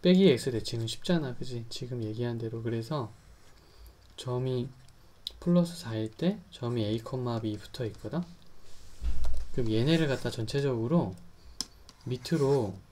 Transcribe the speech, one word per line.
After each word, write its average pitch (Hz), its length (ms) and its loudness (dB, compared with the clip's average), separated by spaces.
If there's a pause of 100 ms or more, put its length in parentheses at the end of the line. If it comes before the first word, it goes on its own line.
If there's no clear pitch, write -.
빼기 185 280 6
X 127 220 2
대칭은 113 360 -4
쉽잖아, 143 480 -2
그지? 120 320 -6
지금 123 340 -8
얘기한 117 360 -4
대로. 113 260 -6
그래서 113 480 -4 (1040)
점이 127 540 -4 (720)
플러스 175 340 2
사일 110 360 -6
때 190 280 -2 (120)
점이 120 340 -4
A, 113 160 -2 (400)
B 107 160 -4
붙어 - 300 -10
있거든? 123 340 -6 (1300)
그럼 117 180 2
얘네를 147 380 4
갖다 123 240 -2
전체적으로 123 800 0 (920)
밑으로 127 680 0 (180)